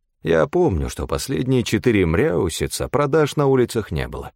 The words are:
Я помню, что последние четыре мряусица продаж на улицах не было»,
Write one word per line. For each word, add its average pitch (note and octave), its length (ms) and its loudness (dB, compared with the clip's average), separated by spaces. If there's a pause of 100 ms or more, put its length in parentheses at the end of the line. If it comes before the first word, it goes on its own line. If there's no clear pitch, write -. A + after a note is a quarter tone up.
(240)
Я D#3 240 2
помню, A2 420 0
что - 160 -6
последние B2+ 580 -2
четыре G#2+ 420 2
мряусица F#2 800 0
продаж C#3+ 480 0
на C#3+ 120 2
улицах A#2+ 440 0
не C2+ 160 -4
было», B1 280 -12